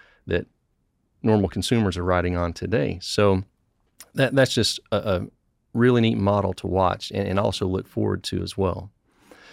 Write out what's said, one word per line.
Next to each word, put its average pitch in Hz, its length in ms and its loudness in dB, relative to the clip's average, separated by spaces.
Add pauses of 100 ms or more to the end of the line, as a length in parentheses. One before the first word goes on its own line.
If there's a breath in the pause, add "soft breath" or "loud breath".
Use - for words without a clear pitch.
(280 soft breath)
that 87 180 -2 (760)
normal 107 280 2
consumers 101 480 0
are 90 80 -4
riding 90 320 2
on 87 160 -2
today. 95 500 -4
So 98 400 2 (720)
that, 131 220 0
that's 131 180 4
just - 240 0 (140)
a, 107 40 2
a 95 300 -2 (460)
really 120 300 4
neat 113 160 2
model 98 360 0
to - 140 -8
watch 92 420 0
and, 101 160 -4
and 95 140 0
also 104 260 -2
look 92 220 -4
forward 104 360 -2
to 92 180 -4
as 90 140 -10
well. 95 340 -2 (640 soft breath)